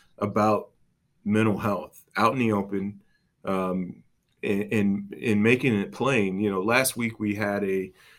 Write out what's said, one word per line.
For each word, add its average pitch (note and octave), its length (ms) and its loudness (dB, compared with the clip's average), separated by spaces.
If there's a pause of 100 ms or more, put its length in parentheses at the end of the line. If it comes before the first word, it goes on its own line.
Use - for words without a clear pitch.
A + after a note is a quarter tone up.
(180)
about G#2 520 0 (540)
mental G#2+ 340 2
health F#2+ 460 -6 (140)
out G#2+ 160 4
in C3+ 60 -2
the A#2 120 2
open, G2+ 480 -2 (460)
um, F#2 580 -4 (380)
and, G2+ 320 -2
and, G2+ 400 0
and G#2 300 2
making B2 360 4
it G2 120 -4
plain. G#2 480 0
You G#2 100 2
know, F#2+ 120 -2
last A#2+ 360 0
week A2+ 220 -4
we G#2 160 -2
had G2+ 280 -2
a, F#2+ 300 -2 (260)